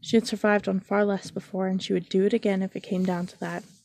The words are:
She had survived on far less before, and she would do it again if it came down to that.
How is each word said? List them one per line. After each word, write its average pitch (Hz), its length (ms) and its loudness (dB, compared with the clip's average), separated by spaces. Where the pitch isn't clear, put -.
She - 160 2
had 226 80 4
survived 208 420 2
on 190 120 0
far 202 260 0
less 196 240 -2
before, 190 380 -4
and 190 120 0
she - 140 -4
would 180 160 -2
do 190 160 2
it 208 80 2
again 196 300 2
if 190 120 -6
it 190 60 -8
came 185 240 -2
down 180 220 -2
to - 120 -16
that. 175 240 -8